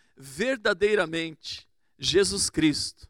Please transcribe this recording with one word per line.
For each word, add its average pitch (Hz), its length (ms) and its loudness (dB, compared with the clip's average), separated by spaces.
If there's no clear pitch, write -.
verdadeiramente 180 1500 -2
Jesus 185 520 2
Cristo - 600 0